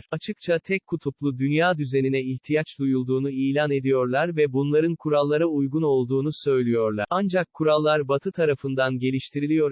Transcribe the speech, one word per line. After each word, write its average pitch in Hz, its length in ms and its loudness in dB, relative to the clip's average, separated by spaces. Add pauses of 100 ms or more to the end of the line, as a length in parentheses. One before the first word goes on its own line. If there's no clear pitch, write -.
(100)
Açıkça 170 480 -4
tek - 280 -4
kutuplu 143 520 -6
dünya 151 400 0
düzenine 135 440 0
ihtiyaç 139 560 -4
duyulduğunu 131 520 0
ilan 139 400 0
ediyorlar 135 640 0
ve 147 160 2
bunların 147 440 2
kurallara 147 500 2
uygun 143 360 0
olduğunu 135 500 2
söylüyorlar. 117 800 0
Ancak 180 420 0
kurallar 151 560 2
Batı 139 240 -2
tarafından 135 640 0
geliştiriliyor." 143 720 -2